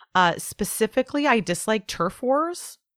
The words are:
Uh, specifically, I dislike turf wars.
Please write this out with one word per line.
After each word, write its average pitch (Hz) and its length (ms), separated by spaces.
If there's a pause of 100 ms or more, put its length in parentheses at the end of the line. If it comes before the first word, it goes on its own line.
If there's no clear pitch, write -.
(140)
Uh, 180 240
specifically, - 880
I 240 140
dislike 196 480
turf - 340
wars. 302 560 (200)